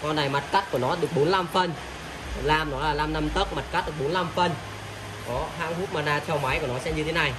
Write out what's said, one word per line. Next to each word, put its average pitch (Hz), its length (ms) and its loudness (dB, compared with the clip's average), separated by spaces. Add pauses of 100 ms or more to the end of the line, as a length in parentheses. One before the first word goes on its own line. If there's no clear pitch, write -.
Con 151 120 0
này 143 140 2
mặt 143 220 0
cắt 196 200 2
của 143 60 0
nó 131 240 2
được - 140 2
bốn 135 80 6
mươi 165 80 4
lăm 185 160 2
phân. 180 260 2 (680)
Lam 151 280 4
nó 131 80 -2
là 151 140 2
lam 151 200 0
năm 151 160 0
tấc, 190 240 0
mặt 143 180 -2
cắt 165 140 0
được 160 140 -4
bốn 135 80 0
mươi 160 60 0
lăm 180 220 2
phân. 180 160 4 (760)
Đó, 131 200 -2 (120)
hãng 165 160 -2
hút 190 180 -4
mana 147 340 2
theo 160 100 2
máy 139 220 2
của 135 80 -2
nó 123 120 -2
sẽ 160 120 -2
như 156 120 0
thế 156 80 -2
này. 156 280 2